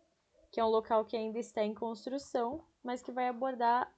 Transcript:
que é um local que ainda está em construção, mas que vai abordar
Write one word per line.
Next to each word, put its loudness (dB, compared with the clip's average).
que -4
é 4
um 4
local 4
que -4
ainda -4
está -2
em 0
construção, -4
mas -6
que -12
vai 0
abordar 2